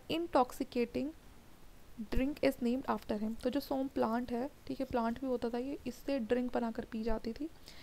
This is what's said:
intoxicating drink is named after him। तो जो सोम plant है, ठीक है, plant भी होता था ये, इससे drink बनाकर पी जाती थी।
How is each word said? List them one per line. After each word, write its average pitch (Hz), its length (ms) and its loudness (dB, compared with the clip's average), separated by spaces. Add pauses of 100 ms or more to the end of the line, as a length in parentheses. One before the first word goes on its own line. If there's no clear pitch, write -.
(120)
intoxicating 262 960 2 (1040)
drink 262 300 4
is 269 200 4
named 247 220 2
after 214 380 0
him। 220 200 -2
तो 254 60 2
जो 277 100 2
सोम 277 280 0
plant 240 440 2
है, 247 180 -2 (180)
ठीक 262 120 -4
है, 269 60 -2
plant 233 360 0
भी 269 60 -2
होता 240 220 0
था 240 80 -2
ये, 269 300 -4
इससे 277 320 -2
drink 247 340 2
बनाकर 233 320 0
पी 220 180 -6
जाती 226 300 2
थी। 302 160 -6 (340)